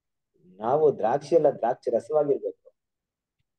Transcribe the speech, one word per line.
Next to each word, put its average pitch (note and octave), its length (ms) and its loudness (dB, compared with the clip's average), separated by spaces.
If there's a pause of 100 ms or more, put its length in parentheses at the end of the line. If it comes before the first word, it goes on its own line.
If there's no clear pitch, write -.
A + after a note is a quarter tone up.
(600)
ನಾವು C3+ 380 2
ದ್ರಾಕ್ಷಿ B2 360 -2
ಎಲ್ಲ D3+ 160 4
ದ್ರಾಕ್ಷಿ A#2 400 -4
ರಸವಾಗಿರ್ಬೇಕು. A#2+ 840 -4 (840)